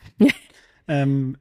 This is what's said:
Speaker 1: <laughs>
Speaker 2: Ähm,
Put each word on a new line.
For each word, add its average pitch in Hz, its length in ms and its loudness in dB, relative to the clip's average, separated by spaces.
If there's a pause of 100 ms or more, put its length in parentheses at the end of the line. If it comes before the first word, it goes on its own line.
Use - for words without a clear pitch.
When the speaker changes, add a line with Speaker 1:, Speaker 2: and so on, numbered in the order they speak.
(180)
Speaker 1:
<laughs> - 100 4 (640)
Speaker 2:
Ähm, 139 500 -2